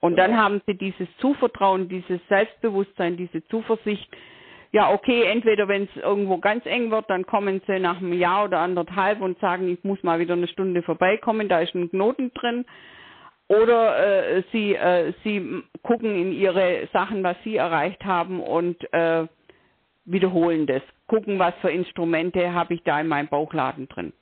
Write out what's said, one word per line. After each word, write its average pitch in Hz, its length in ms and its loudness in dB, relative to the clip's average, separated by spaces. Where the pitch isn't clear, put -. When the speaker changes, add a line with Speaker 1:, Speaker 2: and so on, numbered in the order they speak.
Speaker 1:
Und 170 160 2
Speaker 2:
Genau. 185 120 4
Speaker 1:
dann 233 100 2
haben 202 280 2
sie 202 100 -2
dieses 190 320 -6
Zuvertrauen, 196 680 0
dieses 185 400 -6
Selbstbewusstsein, 196 880 -2
diese 170 320 -8
Zuversicht. 220 600 -4
Ja, - 200 6
okay, 233 320 2
entweder 214 440 2
wenn's 202 280 -2
irgendwo 202 420 0
ganz 214 280 0
eng 240 240 -2
wird, 214 200 -2
dann 185 160 -2
kommen 196 400 -2
sie 196 120 0
nach 175 200 0
einem 175 160 -4
Jahr 180 320 2
oder 180 140 0
anderthalb 180 600 -2
und 185 200 -4
sagen, 185 280 -2
"Ich 175 160 -4
muss 196 180 -4
mal 165 160 0
wieder 175 160 0
eine 175 140 -2
Stunde 185 340 -2
vorbeikommen, 208 680 0
da 175 120 2
ist 175 140 -4
ein 175 160 -2
Knoten 240 440 0
drin." 240 300 -4
Oder, 220 500 6
äh, 190 40 0
sie, 208 220 0
äh, 175 380 2
sie 214 140 -2
m-, 139 260 -6
gucken 226 340 0
in 180 160 -2
ihre 180 600 0
Sachen, 196 300 -2
was 180 220 -2
sie 220 120 -4
erreicht 165 480 -2
haben 185 360 -2
und, 170 360 -2
äh, 165 320 2
wiederholen 170 600 2
das. 135 160 0
Gucken, 208 320 0
was 180 220 2
für 185 100 0
Instrumente 175 840 -2
habe 170 200 -2
ich 170 80 -10
da 147 180 0
in 160 80 -2
meinem 147 200 -2
Bauchladen 147 600 -4
drin. 85 340 -10